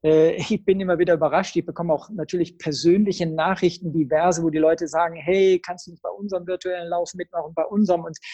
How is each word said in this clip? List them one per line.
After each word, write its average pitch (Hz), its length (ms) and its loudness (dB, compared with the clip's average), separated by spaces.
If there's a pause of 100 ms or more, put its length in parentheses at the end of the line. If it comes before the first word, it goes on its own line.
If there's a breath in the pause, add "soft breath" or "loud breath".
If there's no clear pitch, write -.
Äh, 156 340 4
ich 196 280 -4
bin 190 140 2
immer 180 180 0
wieder 175 160 4
überrascht. 160 420 0
Ich 170 100 0
bekomme 170 280 -2
auch - 160 -4
natürlich 170 480 -6
persönliche 175 680 2
Nachrichten, 170 680 -2
diverse, 160 480 2
wo 165 80 0
die 156 80 -2
Leute 160 300 2
sagen, 165 280 -2
„Hey, 185 440 2
kannst 180 260 -10
du 175 60 -18
nicht 165 100 -20
bei - 80 -6
unserem 190 380 -8
virtuellen 180 400 -6
Lauf 175 260 -4
mitmachen, 170 400 -8
bei 160 120 -2
unserem?“ 185 400 0
Und, 160 120 -12 (160 loud breath)